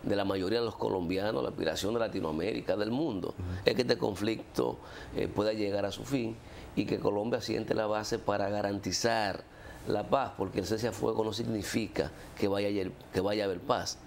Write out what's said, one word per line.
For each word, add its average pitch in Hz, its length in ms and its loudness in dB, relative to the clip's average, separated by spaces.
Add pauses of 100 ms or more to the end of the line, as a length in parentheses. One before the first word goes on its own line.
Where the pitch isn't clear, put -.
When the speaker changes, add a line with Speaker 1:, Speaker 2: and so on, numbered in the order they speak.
Speaker 1:
de 101 120 2
la 101 100 2
mayoría 98 340 2
de 117 60 2
los 110 120 -2
colombianos, 101 640 0
la 110 60 0
aspiración 90 440 0
de 117 60 2
Latinoamérica, 95 760 0
del 107 140 0
mundo, 117 460 0
Speaker 2:
Ujú. 92 60 -6 (220)
Speaker 1:
es 120 100 6
que 127 60 4
este 123 160 4
conflicto, 110 800 0 (380)
eh, - 120 0
pueda 104 260 2
llegar 101 320 2
a 98 60 -2
su 107 140 -8
fin 117 300 0 (400)
y 107 100 2
que 101 140 0
Colombia 107 420 2
siente 113 320 0
la 107 140 2
base 107 320 0
para 101 300 2
garantizar 101 960 0 (440)
la 104 200 0
paz, 131 300 2
porque 101 220 -2
el 92 60 -2
cese 107 220 0
al 110 60 -2
fuego 113 300 0
no 107 100 0
significa 107 760 -2 (260)
que 104 100 0
vaya 101 200 0
a 104 40 0
haber, 92 200 -2 (220)
que 92 80 2
vaya 104 220 2
a - 40 2
haber 90 120 -2
paz. 92 480 0